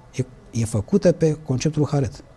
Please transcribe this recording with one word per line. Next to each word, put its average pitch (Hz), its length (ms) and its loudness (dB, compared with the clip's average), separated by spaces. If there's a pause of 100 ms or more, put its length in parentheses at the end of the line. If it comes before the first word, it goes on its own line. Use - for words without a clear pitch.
(160)
e, 127 100 -4 (260)
e 113 140 -2
făcută 170 460 2
pe 156 340 0
conceptul 147 420 0
Haret. - 360 -2 (140)